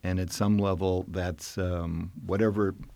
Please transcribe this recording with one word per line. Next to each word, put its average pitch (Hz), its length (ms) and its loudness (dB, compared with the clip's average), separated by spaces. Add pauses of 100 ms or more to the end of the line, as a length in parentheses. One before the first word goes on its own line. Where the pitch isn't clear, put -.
And 92 160 0
at 92 120 -4
some 104 260 2
level, 92 520 2
that's, 90 500 -4
um, 85 520 -2 (140)
whatever 101 480 2 (220)